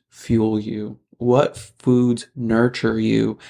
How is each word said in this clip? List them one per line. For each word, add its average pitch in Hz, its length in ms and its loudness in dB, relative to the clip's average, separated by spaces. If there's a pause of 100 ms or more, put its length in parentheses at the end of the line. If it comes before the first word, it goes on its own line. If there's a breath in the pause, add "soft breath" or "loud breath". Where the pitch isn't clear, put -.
fuel 110 500 -2
you, 107 380 -8 (200)
what 123 380 2 (220)
foods 123 580 2
nurture 117 640 0
you, 110 380 0 (120)